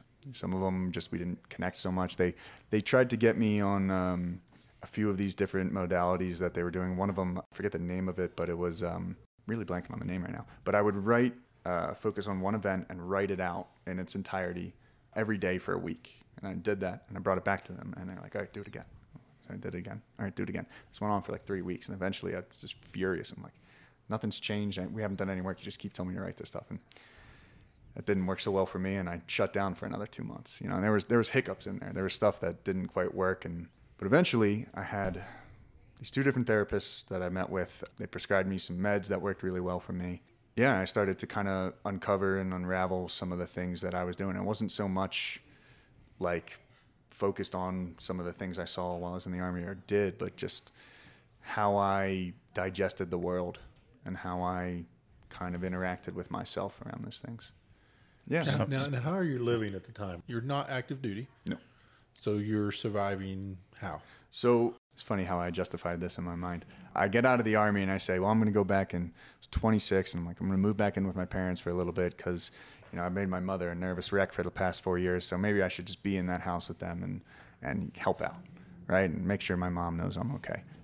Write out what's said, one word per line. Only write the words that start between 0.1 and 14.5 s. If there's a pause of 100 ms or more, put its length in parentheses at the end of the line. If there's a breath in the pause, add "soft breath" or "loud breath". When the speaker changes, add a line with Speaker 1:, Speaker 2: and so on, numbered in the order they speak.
Speaker 1:
Some
of
them
just,
we
didn't
connect
so
much.
They, (360 loud breath)
they
tried
to
get
me
on,
um, (420 soft breath)
a
few
of
these
different
modalities
that
they
were
doing.
One
of
them,
I (120)
forget
the
name
of
it,
but
it
was,
um, (320)
really
blanking
on
the
name
right
now. (180 loud breath)
But
I
would
write, (300)
uh,
focus
on
one
event
and
write
it
out (180)
in
its
entirety (400 soft breath)